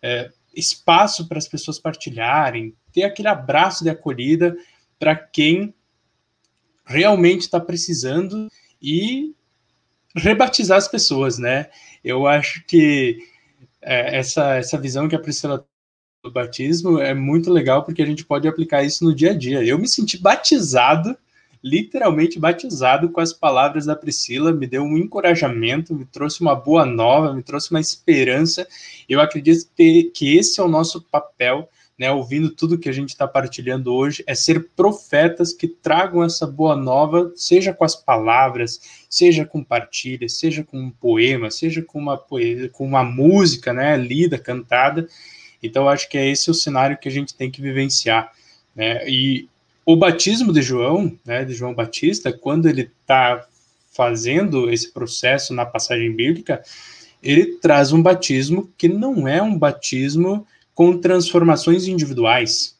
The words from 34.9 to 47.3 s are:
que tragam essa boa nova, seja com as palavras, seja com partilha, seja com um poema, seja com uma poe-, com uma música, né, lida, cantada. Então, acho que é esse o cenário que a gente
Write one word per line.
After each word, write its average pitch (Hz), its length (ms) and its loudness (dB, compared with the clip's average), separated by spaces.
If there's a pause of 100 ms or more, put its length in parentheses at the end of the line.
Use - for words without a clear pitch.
que - 140 -8
tragam 175 560 0
essa 165 240 -4
boa 151 280 0
nova, 151 600 0
seja 185 380 2
com 170 120 0
as 156 100 -2
palavras, 120 1120 -2
seja 165 360 4
com 151 180 -8
partilha, 123 640 -6
seja 151 360 -4
com 139 140 -14
um 131 120 -10
poema, 117 600 0
seja 160 300 -6
com 156 180 -12
uma 143 180 -4
poe-, 123 520 -6
com 135 160 -10
uma 135 180 0
música, 135 720 4
né, 139 220 0
lida, 135 440 0
cantada. 131 680 -2 (540)
Então, 135 260 0
acho 139 220 0
que - 80 -4
é 139 100 0
esse 139 220 -2
o 165 40 4
cenário 139 440 0
que - 100 -10
a 135 40 -6
gente 139 240 -6